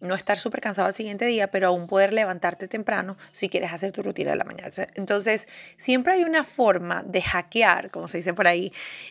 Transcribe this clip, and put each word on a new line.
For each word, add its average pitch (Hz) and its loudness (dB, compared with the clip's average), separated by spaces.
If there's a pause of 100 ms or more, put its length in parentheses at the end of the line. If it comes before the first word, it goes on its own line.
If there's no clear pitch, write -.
no 185 -2
estar 202 0
súper - -6
cansado 196 0
al 196 0
siguiente 214 -4
día, 214 2
pero 190 2
aún 175 0
poder 196 4
levantarte 185 0
temprano 196 -4 (140)
si - -6
quieres 175 -2
hacer 175 -4
tu - -8
rutina 180 -4
de 147 2
la - -2
mañana. - -12 (260)
Entonces, 208 0 (300)
siempre 254 2
hay 359 4
una 320 2
forma 180 2
de 185 -2
hackear, 190 2
como 170 -8
se 170 -6
dice 175 -2
por 180 2
ahí, 175 2 (380)